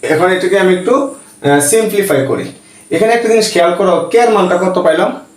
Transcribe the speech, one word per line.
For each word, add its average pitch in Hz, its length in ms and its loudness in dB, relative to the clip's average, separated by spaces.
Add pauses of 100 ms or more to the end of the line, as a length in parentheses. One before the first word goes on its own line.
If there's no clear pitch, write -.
(140)
এখন 170 220 2
এটাকে 180 280 -2
আমি 185 160 2
একটু, 226 220 0
আহ, - 580 -2 (120)
সিম্পলিফাই 202 480 0 (100)
করি। 104 160 -4 (500)
এখানে 220 220 2
একটা 233 140 -2
জিনিস 220 220 2
খেয়াল 170 260 2
করো, 180 160 2 (160)
কে 226 60 2
এর 233 180 4
মানটা 185 280 0
কত 185 120 -2 (100)
পাইলাম? 165 260 0 (260)